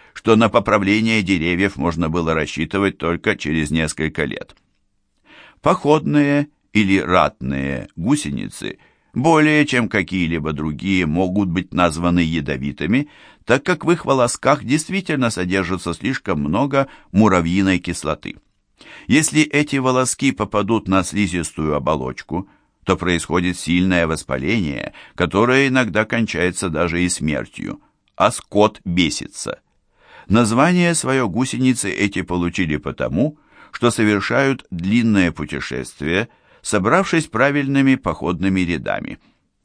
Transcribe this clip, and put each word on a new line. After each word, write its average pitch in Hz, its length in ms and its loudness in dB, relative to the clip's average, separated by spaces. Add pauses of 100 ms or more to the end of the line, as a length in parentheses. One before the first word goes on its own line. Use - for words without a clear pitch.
(140)
что 110 240 2
на 113 100 6
поправление 107 720 2
деревьев 90 540 0
можно 80 340 -2
было 80 240 0
рассчитывать 80 640 -2
только 87 380 -2
через 76 360 -2
несколько 78 520 -2
лет. - 320 -8 (1080)
Походные 147 840 2 (260)
или 98 240 4
ратные 69 1000 0
гусеницы 80 840 -4 (340)
более 151 520 4
чем 123 240 0
какие-либо 82 640 -2
другие 80 520 -2
могут 92 440 0
быть 87 240 -4
названы 87 480 2
ядовитыми, 78 880 -2 (360)
так 135 180 2
как 175 200 -2
в 160 80 2
их 170 140 -2
волосках 131 580 0
действительно 151 640 -2
содержится 92 640 -2
слишком 104 460 -4
много 131 480 0 (240)
муравьиной 92 680 4
кислоты. - 580 -6 (720)
Если 151 340 4
эти 147 340 0
волоски 131 560 0
попадут 104 560 -2
на 95 160 2
слизистую 82 720 -2
оболочку – 73 760 -4 (360)
то 92 100 2
происходит 87 640 -2
сильное 87 500 2
воспаление, 78 840 -4 (220)
которое 120 520 2
иногда 117 380 0
кончается 95 640 -2
даже 85 340 0
и 90 60 2
смертью, 65 720 -6 (340)
а 107 160 4
скот - 540 0
бесится. - 720 -2 (720)
Название 151 640 4
своё 131 320 0
гусеницы 120 640 0
эти 101 300 -2
получили 87 560 -2
потому, 73 600 -4 (340)
что 123 200 0
совершают 117 800 0
длинное 95 600 2
путешествие, 73 1000 -4 (320)
собравшись 156 640 0
правильными 139 680 2
походными 92 640 -2
рядами. 58 580 -4 (460)